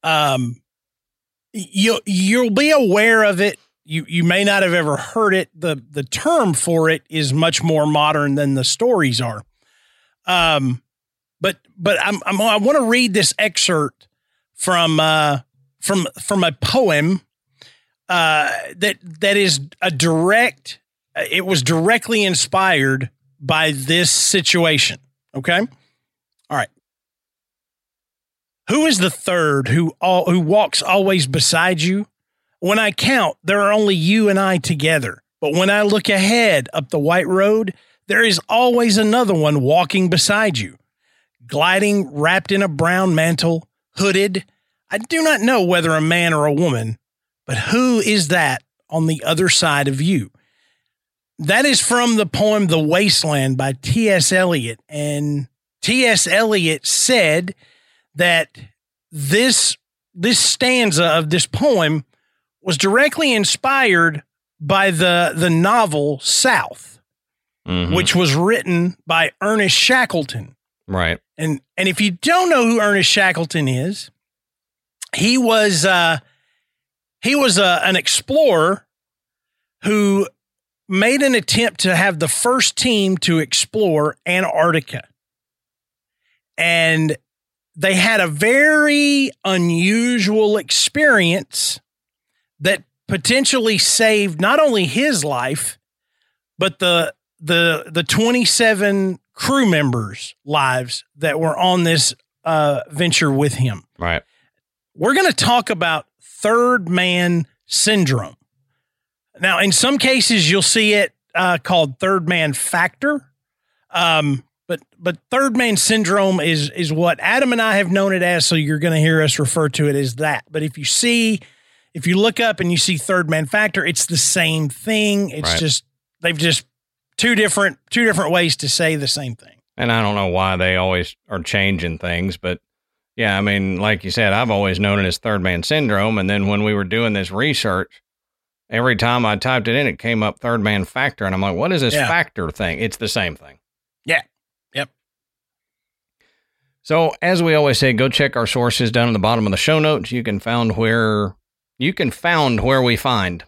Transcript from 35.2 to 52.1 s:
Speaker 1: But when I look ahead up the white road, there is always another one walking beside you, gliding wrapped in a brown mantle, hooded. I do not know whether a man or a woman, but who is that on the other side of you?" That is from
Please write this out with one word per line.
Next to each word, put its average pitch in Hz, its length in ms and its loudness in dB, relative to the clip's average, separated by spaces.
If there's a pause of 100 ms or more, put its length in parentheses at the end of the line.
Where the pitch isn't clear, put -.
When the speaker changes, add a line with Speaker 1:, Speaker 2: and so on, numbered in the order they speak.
Speaker 1:
But 151 140 -2
when 180 160 2
I 208 140 2
look 208 260 0
ahead 196 640 2
up 147 160 -6
the 160 100 -2
white 170 280 0
road, 196 460 0 (340)
there 214 160 0
is 190 260 2
always 240 480 2
another 214 360 2
one 151 280 2
walking 175 480 2
beside 202 480 0
you, 104 200 -8 (680)
gliding 185 680 0
wrapped 165 380 0
in 196 100 0
a 196 60 0
brown 175 480 0
mantle, 165 540 -2 (260)
hooded. 190 480 0 (460)
I 190 80 -6
do 320 260 -4
not 302 160 2
know 233 240 2
whether 170 280 2
a 156 100 2
man 170 320 2
or 151 120 2
a 151 80 2
woman, 120 440 -2 (500)
but 123 100 -6
who 233 420 0
is 202 280 0
that 151 360 0 (260)
on 160 180 0
the 160 180 -2
other 165 220 0
side 147 400 0
of 135 140 -4
you?" 156 280 0 (1120)
That 196 260 0
is 269 160 2
from 240 360 2